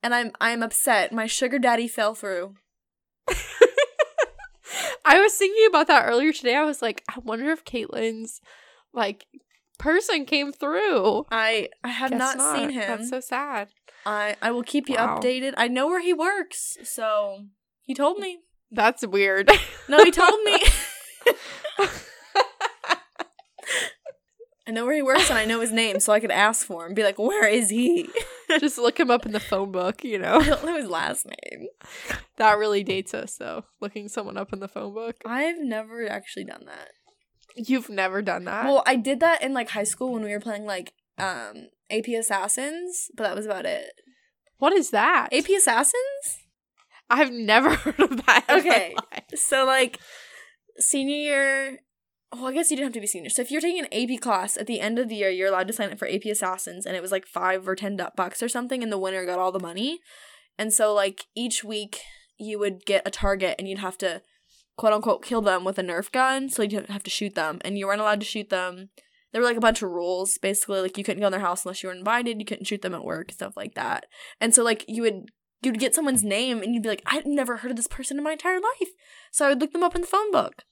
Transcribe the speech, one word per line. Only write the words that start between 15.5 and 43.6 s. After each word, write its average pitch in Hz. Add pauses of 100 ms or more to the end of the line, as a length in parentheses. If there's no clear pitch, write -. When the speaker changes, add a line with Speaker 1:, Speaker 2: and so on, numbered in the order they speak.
Speaker 1:
I 233
know 262
where 359
he 349
works, 370
so 208 (360)
he 262
told 285
me. 370 (320)
Speaker 2:
That's 226
weird. 196 (200)
<laughs> -
Speaker 1:
No, 302
he 359
told 427
me. 415 (1160)
<laughs> 392 (2750)
I 226
know 226
where 285
he 294
works 262
and 240
I 214
know 226
his 226
name, 220
so 214
I 208
could 220
ask 214
for 165
him. 180
Be 214
like, 202
"Where 208
is 220
he?" 247 (400)
<laughs> 320
Speaker 2:
Just 285
look 233
him 269
up 233
in 214
the 208
phone 196
book, 185
you 220
know? 208
Speaker 1:
I 302
don't 302
know 330
his 240
last -
name. - (720)
Speaker 2:
That 214
really 208
dates 190
us, -
though. - (160)
Looking 208
someone 202
up 196
in 196
the 196
phone 202
book. 226
Speaker 1:
I've 302
never 226
actually 196
done -
that. - (680)
Speaker 2:
You've 247
never 190
done 180
that? 208
Speaker 1:
Well, 277
I 269
did 247
that 330
in, 269
like, 240
high 208
school 254
when 220
we 208
were 208
playing, 214
like, 185 (240)
um, 127 (220)
A 220
P 233
Assassins, 262 (100)
but 226
that 190
was 208
about 190